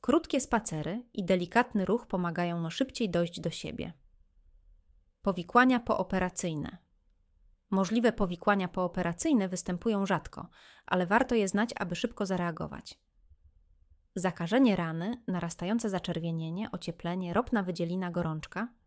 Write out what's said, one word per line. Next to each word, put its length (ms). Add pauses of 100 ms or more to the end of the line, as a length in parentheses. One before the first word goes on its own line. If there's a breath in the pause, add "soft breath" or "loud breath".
Krótkie 400
spacery 720
i 120
delikatny 600
ruch 220
pomagają 540
no 100
szybciej 400
dojść 300
do 100
siebie. 420 (1300)
Powikłania 580
pooperacyjne. 960 (920)
Możliwe 420
powikłania 560
pooperacyjne 800
występują 580
rzadko, 420 (380 loud breath)
ale 200
warto 280
je 140
znać, 280
aby 200
szybko 300
zareagować. 760 (1120)
Zakażenie 600
rany, 500
narastające 640
zaczerwienienie, 800
ocieplenie, 640
ropna 280
wydzielina, 480
gorączka. 580 (180)